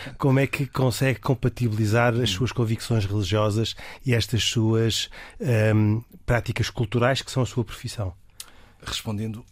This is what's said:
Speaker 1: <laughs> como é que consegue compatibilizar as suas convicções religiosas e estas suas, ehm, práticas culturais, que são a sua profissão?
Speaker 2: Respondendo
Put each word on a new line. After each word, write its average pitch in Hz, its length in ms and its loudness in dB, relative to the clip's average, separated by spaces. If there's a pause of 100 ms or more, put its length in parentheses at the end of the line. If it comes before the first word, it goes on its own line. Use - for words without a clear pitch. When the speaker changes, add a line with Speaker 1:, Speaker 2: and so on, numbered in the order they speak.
Speaker 1:
<laughs> - 160 -14
como 135 180 4
é 139 80 4
que 135 220 -4
consegue 131 520 0
compatibilizar 117 960 2
as 123 140 2
suas 98 220 -2
convicções 113 540 0
religiosas 107 680 0 (320)
e 127 80 2
estas 113 300 0
suas, 113 680 2 (300)
ehm, 110 640 4 (240)
práticas 117 440 0
culturais, 123 520 0
que - 100 -12
são 131 100 0
a 117 40 2
sua 117 180 -4
profissão? - 500 -8 (720)
Speaker 2:
Respondendo 110 680 -6